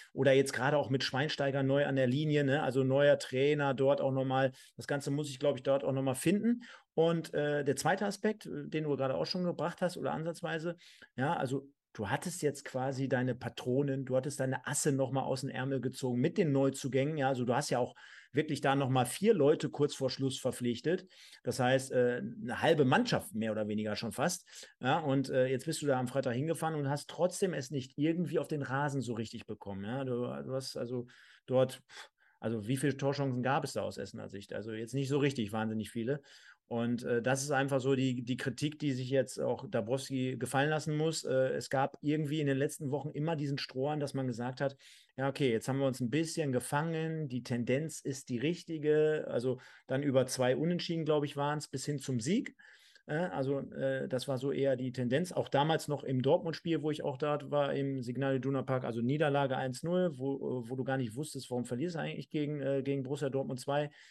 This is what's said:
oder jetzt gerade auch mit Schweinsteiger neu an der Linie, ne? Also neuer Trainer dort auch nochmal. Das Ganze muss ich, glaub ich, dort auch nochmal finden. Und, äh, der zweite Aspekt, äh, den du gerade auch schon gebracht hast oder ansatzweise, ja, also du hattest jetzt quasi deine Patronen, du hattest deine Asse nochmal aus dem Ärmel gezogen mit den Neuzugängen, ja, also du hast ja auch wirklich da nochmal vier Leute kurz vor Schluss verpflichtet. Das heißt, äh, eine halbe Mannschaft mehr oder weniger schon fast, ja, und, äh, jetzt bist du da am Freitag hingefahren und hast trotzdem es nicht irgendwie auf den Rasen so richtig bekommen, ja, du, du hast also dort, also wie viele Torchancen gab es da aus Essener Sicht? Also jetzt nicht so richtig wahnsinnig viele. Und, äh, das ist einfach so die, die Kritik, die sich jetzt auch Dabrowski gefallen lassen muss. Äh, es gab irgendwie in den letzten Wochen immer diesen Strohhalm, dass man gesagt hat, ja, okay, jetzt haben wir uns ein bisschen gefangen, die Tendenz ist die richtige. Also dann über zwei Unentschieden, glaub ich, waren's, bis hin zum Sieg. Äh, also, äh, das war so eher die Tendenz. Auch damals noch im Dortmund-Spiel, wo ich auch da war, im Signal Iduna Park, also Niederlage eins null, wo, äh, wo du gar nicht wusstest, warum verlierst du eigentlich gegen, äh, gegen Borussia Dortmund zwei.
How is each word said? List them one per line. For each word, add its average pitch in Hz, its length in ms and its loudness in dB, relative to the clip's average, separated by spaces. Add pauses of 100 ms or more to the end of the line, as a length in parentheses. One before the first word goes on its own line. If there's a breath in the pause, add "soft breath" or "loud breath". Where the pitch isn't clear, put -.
(140 loud breath)
oder 135 180 6
jetzt 135 220 6
gerade 143 240 2
auch 139 100 0
mit 131 160 2
Schweinsteiger 139 580 0
neu 135 220 4
an 139 120 0
der 131 100 4
Linie, 147 380 2
ne? 139 180 2
Also 135 200 2
neuer 139 360 6
Trainer 139 560 2
dort 135 260 4
auch 135 120 2
nochmal. 131 400 2 (240 loud breath)
Das 123 100 -12
Ganze 143 240 -2
muss 143 180 -2
ich, 131 100 -10
glaub 143 180 2
ich, 123 60 -8
dort 139 220 2
auch 139 80 0
nochmal 135 220 2
finden. 208 480 2 (320 loud breath)
Und, 165 400 2
äh, 147 280 2
der 131 140 2
zweite 196 300 0
Aspekt, 214 400 -2
äh, 147 220 -8
den 156 160 -2
du 147 120 0
gerade 131 180 0
auch 160 120 0
schon 180 180 -2
gebracht 175 380 -2
hast 175 160 0
oder 151 140 -2
ansatzweise, 160 640 -4 (400 loud breath)
ja, 139 180 2
also 135 340 -2 (260)
du 104 140 -4
hattest 151 320 -2
jetzt 143 240 -2
quasi 131 420 -2
deine 127 280 2
Patronen, 131 720 -2
du 127 100 2
hattest 135 240 -2
deine 131 260 -2
Asse 147 260 0
nochmal 135 320 0
aus 131 180 -2
dem 139 80 -4
Ärmel 131 320 -2
gezogen 123 380 -2
mit 175 180 2
den 160 140 4
Neuzugängen, 135 680 2
ja, 131 100 2
also 127 160 0
du 120 100 2
hast 143 140 0
ja 143 100 2
auch - 160 0 (380 loud breath)
wirklich 147 300 0
da 135 120 6
nochmal 131 300 4
vier 208 300 4
Leute 156 340 4
kurz 143 260 0
vor 135 140 -2
Schluss 131 300 -2
verpflichtet. 123 680 -2 (360 loud breath)
Das 127 180 -2
heißt, 131 320 2
äh, 123 300 4 (200)
eine 117 200 -4
halbe 147 240 6
Mannschaft 147 480 2
mehr 110 180 0
oder 107 160 -2
weniger 107 260 0
schon 107 180 -6
fast, 160 340 -2 (340 loud breath)
ja, 139 200 2
und, 139 280 0
äh, 131 180 4
jetzt 131 200 -2
bist 156 160 -4
du 147 40 -2
da 131 120 4
am 127 100 -2
Freitag 131 260 0
hingefahren 160 420 -2
und 143 120 0
hast 143 220 -4
trotzdem 180 420 0
es 147 180 -6
nicht 135 280 -6
irgendwie 165 400 0
auf 139 100 -4
den 147 140 -2
Rasen 135 400 -2
so 113 120 -4
richtig 113 320 -6
bekommen, 101 380 -8
ja, 127 200 -4
du, 123 220 -2 (180)
du 131 100 -6
hast 131 220 -6
also 123 300 -4 (400 loud breath)
dort, 127 360 2 (580 loud breath)
also 110 260 -2
wie 131 120 0
viele 135 180 2
Torchancen 139 460 -2
gab 139 220 0
es - 100 -6
da 104 80 -2
aus 101 160 -6
Essener 110 300 -10
Sicht? 101 240 -12
Also 107 200 -6
jetzt 113 220 -8
nicht 135 140 -2
so 143 100 2
richtig 131 340 0
wahnsinnig 110 380 -2
viele. 120 320 -2 (460 loud breath)
Und, 117 360 0
äh, 120 160 2
das 131 220 2
ist 143 80 -4
einfach 139 300 2
so 139 140 2
die, 131 300 0
die 120 140 -2
Kritik, 147 400 -4
die 147 140 0
sich 127 180 -4
jetzt 131 280 2
auch 127 300 -2
Dabrowski 127 680 -2
gefallen 135 320 2
lassen 151 260 -2
muss. 156 260 0
Äh, 131 280 2
es 147 180 -4
gab 135 320 0
irgendwie 151 400 -2
in 147 60 0
den 135 100 2
letzten 147 340 -2
Wochen 147 200 -4
immer 156 260 -2
diesen 139 220 -2
Strohhalm, 147 420 -4
dass 143 140 -4
man 135 120 -2
gesagt 123 360 -4
hat, 135 140 -2 (400 loud breath)
ja, 135 120 0
okay, 135 240 2
jetzt 110 160 0
haben 135 120 2
wir 139 60 4
uns 123 140 0
ein 120 100 -2
bisschen 156 400 0
gefangen, 160 800 -2
die 123 140 -4
Tendenz 123 580 -2
ist - 300 -8
die 120 80 -2
richtige. 151 920 2
Also 127 320 0 (260 loud breath)
dann 131 160 0
über 131 240 4
zwei 127 300 2
Unentschieden, 165 480 0
glaub 151 200 2
ich, 143 120 -6
waren's, 147 320 -2
bis - 160 -8
hin 147 140 -2
zum 131 220 -2
Sieg. 180 360 -2 (500 loud breath)
Äh, 151 100 -4
also, 135 420 -2 (140)
äh, 135 360 -2
das 127 200 -4
war 135 100 0
so 139 140 -2
eher 135 240 2
die 127 160 -4
Tendenz. 131 400 0
Auch - 160 -2
damals 156 400 2
noch 143 160 -4
im 127 180 0
Dortmund-Spiel, 160 600 0
wo 151 100 0
ich 147 100 -6
auch 139 160 -2
da 147 200 0 (120)
war, 143 240 2
im 139 260 -2
Signal 131 360 0
Iduna 131 260 -2
Park, 131 220 0
also 120 180 -2
Niederlage 139 540 2
eins 131 260 -4
null, 175 340 0
wo, 135 200 -2
äh, 127 340 -4
wo 131 60 -6
du 127 80 -2
gar 131 140 0
nicht 117 180 -4
wusstest, 143 340 -8
warum 123 140 -2
verlierst 151 320 -4
du - 20 -6
eigentlich 151 320 -8
gegen, 147 300 -2
äh, 139 240 0
gegen 139 180 -2
Borussia 135 260 -4
Dortmund 135 300 -2
zwei. 147 320 0 (200 loud breath)